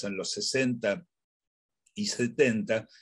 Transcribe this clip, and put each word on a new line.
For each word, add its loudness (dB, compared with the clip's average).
en -6
los -6
sesenta 0
y -4
setenta, 2